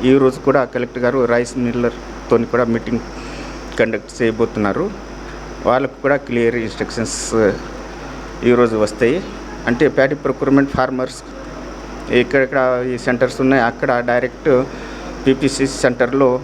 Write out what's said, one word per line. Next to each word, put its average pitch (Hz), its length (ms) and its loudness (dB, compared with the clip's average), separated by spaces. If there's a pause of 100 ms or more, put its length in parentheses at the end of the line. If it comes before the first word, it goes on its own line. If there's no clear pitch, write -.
(120)
ఈరోజు 131 360 6
కూడా 143 140 4 (120)
కలెక్టర్ 123 320 -4
గారు 131 140 2 (140)
రైస్ 120 200 0 (120)
మిల్లర్తోని 117 880 0
కూడా 120 200 4
మీటింగ్ 117 300 -2 (760)
కండక్ట్ 113 400 0
చేయబోతున్నారు. 113 680 0 (840)
వాళ్ళకు 131 360 0
కూడా 139 120 4 (100)
క్లియర్ 120 360 2
ఇన్‌స్ట్రక్షన్స్ 110 560 -6 (1300)
ఈరోజు 120 260 6 (100)
వస్తాయి. 120 300 2 (540)
అంటే 120 160 2 (120)
ప్యాడీ 139 280 2
ప్రొక్యూర్‌మెంట్ 139 520 2
ఫార్మర్స్ 127 420 -2 (1000)
ఎక్కడెక్కడ 135 380 2 (340)
ఈ 123 40 -4 (100)
సెంటర్స్ 123 380 0
ఉన్నాయి, 131 240 6
అక్కడ 131 220 -2 (200)
డైరెక్ట్ 123 380 0 (760)
పీపీసీ 135 400 2 (180)
సెంటర్‌లో 127 480 2 (120)